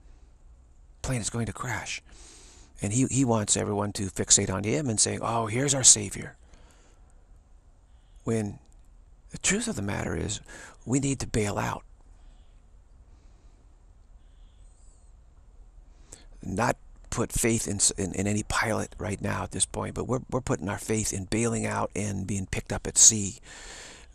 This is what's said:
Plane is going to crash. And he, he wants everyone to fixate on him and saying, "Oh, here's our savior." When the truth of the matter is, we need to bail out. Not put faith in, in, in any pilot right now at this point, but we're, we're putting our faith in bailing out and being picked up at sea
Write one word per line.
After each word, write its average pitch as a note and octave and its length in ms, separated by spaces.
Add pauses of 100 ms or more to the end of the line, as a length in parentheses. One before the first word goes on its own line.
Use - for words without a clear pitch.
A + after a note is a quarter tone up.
(1000)
Plane B2 220
is - 80
going A#2 160
to G#2 80
crash. - 480 (800)
And G#2 100
he, B2+ 180
he C3+ 140
wants A2+ 320
everyone G2+ 360
to - 120
fixate G2 480
on F#2+ 120
him C3 260
and G#2 100
saying, G#2 220
"Oh, A2+ 240
here's B2+ 260
our C3+ 100
savior." - 540 (1900)
When A2 340 (720)
the - 80
truth A3+ 300
of G#3+ 80
the - 60
matter E2+ 320
is, E2+ 260 (440)
we B2+ 160
need C3+ 200
to - 60
bail G#2 300
out. A#2 260 (4000)
Not - 340 (320)
put - 240
faith A2+ 340
in, G2 140 (160)
in, F#2+ 180
in F#2+ 120
any G#2 160
pilot G#2+ 560
right G2 240
now G2 220
at F#2+ 80
this G2 120
point, G2+ 300
but - 120
we're, B2+ 140 (100)
we're B2+ 120
putting B2 260
our G#2 100
faith A2 340
in G2 120
bailing A2+ 400
out G#2+ 320
and G2 300
being G2 180
picked - 280
up G2 140
at - 120
sea G#3 400 (760)